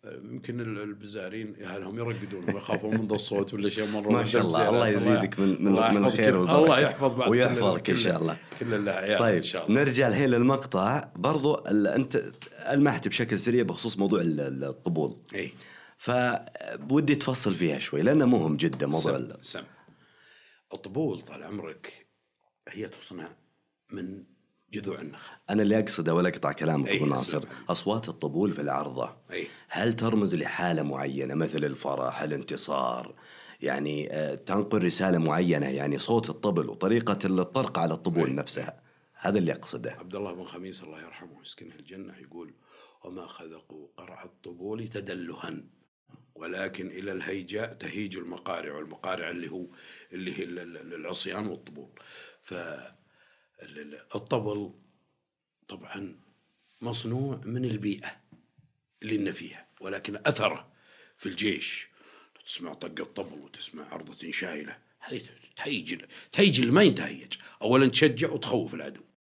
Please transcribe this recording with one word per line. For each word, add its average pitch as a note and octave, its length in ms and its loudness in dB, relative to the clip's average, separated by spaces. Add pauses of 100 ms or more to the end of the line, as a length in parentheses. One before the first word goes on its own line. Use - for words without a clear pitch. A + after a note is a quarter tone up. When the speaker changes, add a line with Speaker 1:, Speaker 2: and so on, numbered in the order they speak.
Speaker 1:
يمكن A#2+ 560 -10
ال-، A2 200 -6
البزارين G#2 760 -10
يا F#2+ 220 -8
لهم F#2+ 200 -8
يرقدون G2+ 560 -4
ويخافون G#2+ 420 -4
من A2 100 -6
ذا G#2+ 80 0
الصوت G2+ 380 -2
ولا G2+ 160 0
شيء G#2 220 -2
مرة G#2 180 -2
Speaker 2:
ما A#2 160 6
شاء A2 160 4
الله، E2+ 160 2
Speaker 1:
زيادة. F2 120 6
Speaker 2:
الله A#2 180 6
يزيدك G2+ 520 4
من، G2 220 4
من، F#2+ 60 4
Speaker 1:
الله A2 240 6
Speaker 2:
من G#2 100 6
Speaker 1:
يحفظك. A2 180 4
Speaker 2:
الخير G#2 180 8
والبركة. C#3+ 220 8
Speaker 1:
الله D3+ 200 10
يحفظ C3+ 360 4
بعد A#2+ 140 2
Speaker 2:
ويحفظك A#2 520 4
Speaker 1:
كل، G2+ 100 2
Speaker 2:
إن F2+ 60 4
شاء F2 200 2
Speaker 1:
كل، D#2+ 40 0
Speaker 2:
الله. D#2+ 160 0 (220)
Speaker 1:
كل A#2 140 -2
الأعياد G2+ 460 2
Speaker 2:
طيب، A2+ 160 6
Speaker 1:
إن E2+ 80 2
شاء F2 240 -4
الله. A#2 140 6
Speaker 2:
نرجع C3 260 4
الحين C3 220 4
للمقطع. B2+ 840 4
برضو C#3+ 520 2
ال-، G2+ 200 4
أنت A#2 360 2 (280)
ألمحت C#3 560 2
بشكل G#2+ 320 0
سريع A#2+ 240 4
بخصوص G2 340 -4
موضوع G2 240 4
ال-، D#2+ 180 2
ال-، C2+ 240 -4
الطبول. C#2+ 540 -2 (160)
Speaker 1:
إيه. F2+ 180 -6 (460)
Speaker 2:
فودي B2 1200 0
تفصل B2+ 400 0
فيها D#2+ 240 2
شوي C#2+ 220 -2
لأنه B2+ 240 6
مهم E2 320 4
جدًا D2 300 0
موضوع D2+ 240 2
Speaker 1:
سم، C#2 40 2
Speaker 2:
ال- B1+ 260 -6
Speaker 1:
سم. - 220 -8 (1080)
الطبول F#2+ 460 -4
طال C#2+ 240 -16
عمرك E2 640 -12 (600)
هي G#2 200 -10
تصنع E2+ 420 -14 (640)
من F#2+ 320 -10 (500)
جذوع G2 280 -8
النخل. - 300 -14 (180)
Speaker 2:
أنا G#2+ 140 4
اللي G#2 160 6
أقصده، E2+ 340 0
ولا F2 160 4
أقطع D2+ 220 -2
كلامك D#2 360 0
Speaker 1:
أي، G2+ 100 0
Speaker 2:
أبو D2+ 80 2
ناصر، C#2 320 0
Speaker 1:
اسمع. C#2+ 120 -6 (200)
Speaker 2:
أصوات G#2 400 -2
الطبول E2 420 0
في D2 100 -6
العرضة، C#2 560 -4 (140)
Speaker 1:
أي. F2 160 -6 (200)
Speaker 2:
هل A2+ 280 0
ترمز A2 400 2
لحالة D#2+ 480 0
معينة C2+ 520 -4
مثل D#2 300 -2
الفرح، C2+ 560 -4
الانتصار، C2+ 920 -4 (460)
يعني، D2 500 -4
آه، D2+ 240 -4
تنقل G#2 480 0
رسالة F2+ 340 2
معينة، D#2+ 520 2
يعني C#2 280 -2
صوت A2+ 320 0
الطبل E2+ 400 -2
وطريقة A2+ 560 0
الطرق F#2 540 0
على E2 140 2
الطبول E2 340 0
Speaker 1:
أي. C2 60 -2
Speaker 2:
نفسها؟ - 480 -4 (320)
هذا G2+ 240 0
اللي E2+ 140 2
أقصده. - 400 -8
Speaker 1:
عبد F2+ 240 -16
الله G2 180 -6
بن F2+ 100 -12
خميس F2+ 400 -14
الله D#2 180 -16
يرحمه E2 380 -18
ويسكنه - 360 -20
الجنة F#2+ 420 -16
يقول: D#2+ 360 -18 (500)
"وما F2+ 240 -14
خذقوا D#2 600 -18 (100)
قرع F2 260 -18
الطبول F#2+ 640 -10
تدلها، F2+ 640 -10 (840)
ولكن F#2 520 -8
إلى F#2+ 240 -8
الهيجاء F#2+ 600 -6
تهيج F#2 440 -8
المقارع". E2+ 580 -8
والمقارع D#2+ 540 -8
اللي E2+ 220 -8
هو، F2+ 140 -8 (480)
اللي F2+ 260 -8
هي F#2+ 40 -4
ال-، F2 160 -10
ال-، E2+ 340 -14
العصيان F2+ 540 -6
والطبول. D2 420 -12 (540)
ف - 100 -14 (1600)
الطبل G#2 580 -4 (920)
طبعًا F#2 480 -12 (640)
مصنوع B2 640 -4
من B2 200 -4
البيئة G#2 460 -4 (880)
اللي G#2+ 160 -4
لنا F#2+ 140 -2
فيها، - 360 -14 (140)
ولكن G2 340 -8 (100)
أثره G#2 420 0 (500)
في - 120 -8
الجيش. F#2 600 -2 (560)
تسمع E2+ 280 -4
طق E2 260 -10
الطبل F2 400 -8
وتسمع C#2+ 540 -14
عرضة D#2+ 380 -12
شايلة، D2+ 460 -8 (220)
هذه B2 220 -10 (340)
تهيج F#2 380 -4
ال-، - 140 -12 (240)
تهيج F3+ 280 8
اللي A#2+ 120 4
ما F3+ 120 10
ينتهيج. - 500 2 (280)
أولًا B2+ 260 6
تشجع C#3+ 440 4
وتخوف A#2 420 -2
العدو. D2 280 -10 (200)